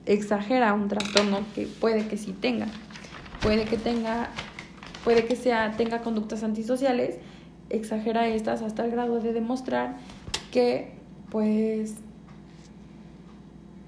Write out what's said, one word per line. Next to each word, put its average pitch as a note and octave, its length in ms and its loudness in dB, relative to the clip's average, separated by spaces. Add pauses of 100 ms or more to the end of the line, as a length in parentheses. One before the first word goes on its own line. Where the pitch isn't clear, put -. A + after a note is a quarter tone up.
exagera G#3 640 4
un G#3 140 2
trastorno G#3 540 2 (120)
que - 140 -4
puede A3 400 2
que G#3 100 -4
sí G3 160 -6
tenga. A3+ 320 -2 (800)
Puede G#3+ 220 4
que A3 120 0
tenga, A#3 520 0 (720)
puede A#3 220 8
que A#3+ 100 2
sea, A3 420 2
tenga A3+ 240 2
conductas A3 420 -2
antisociales, A#3+ 720 2 (520)
exagera A3 580 0
estas A3+ 340 0
hasta A3 220 -2
el A#3 80 0
grado A#3+ 280 2
de A3+ 120 0
demostrar B3 640 -2 (540)
que, B3 400 2 (380)
pues, A3 640 0 (1900)